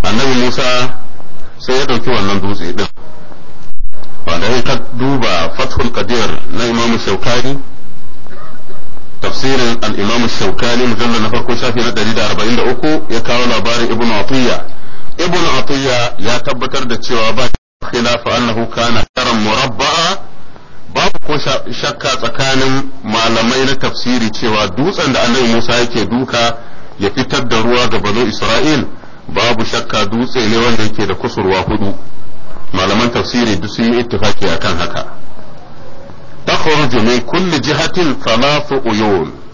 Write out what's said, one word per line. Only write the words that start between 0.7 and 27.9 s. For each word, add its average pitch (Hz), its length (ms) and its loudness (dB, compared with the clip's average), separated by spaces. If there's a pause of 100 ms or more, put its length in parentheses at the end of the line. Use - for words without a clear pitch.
sai 131 220 -2
ya 143 60 2
ɗauki 123 240 2
wannan 101 320 2
dutse 95 320 4
din. 101 140 2 (1400)
Wanda 90 200 4
in 123 160 4
ka 131 120 4 (180)
duba 123 640 0
Fathul 131 340 2
Qadir 113 380 2 (220)
na 110 140 4
Imam 117 340 -2
Shawkani, 120 580 2 (1600)
tafsirin 123 600 4
al-Imam 107 480 0
Shawkani, 120 580 2
mujallal 117 340 2
na 107 80 2
farko, 120 260 2
shafi 117 240 -2
na 101 120 -2
ɗari 107 220 0
da 107 160 0
arba'in 110 260 2
da 117 80 2
uku, 151 500 2
ya 113 80 4
kawo 123 280 2
labarin 117 420 -2
Ibn 113 200 0
Atiyya. 110 540 2 (520)
Ibn 175 220 -2 (200)
Atiyya 131 600 0
ya 117 200 2
tabbatar 131 480 -2
da 117 100 0
cewa 113 360 0
ba 123 140 4 (440)
khilafa 117 440 -4
annahu 117 320 -4
kana 117 360 0 (120)
hajaran 123 280 -4
murabba'a. 139 720 -4 (760)
Babu 175 340 2
ko 151 120 0
sha-, 135 240 -4 (100)
shakka - 440 -8
tsakanin 131 760 -2 (120)
malamai 113 600 -2
na 135 100 -2
tafsiri 120 560 -4
cewa 107 360 -4
dutsen 151 460 -4
da 110 100 -2
Annabi 120 320 -2
Musa 117 180 0
yake 117 320 -4
duka 117 520 -4 (420)
ya 101 100 -4
fitar 131 380 -6
da 113 140 -2
ruwa 123 260 -2
ga 104 120 0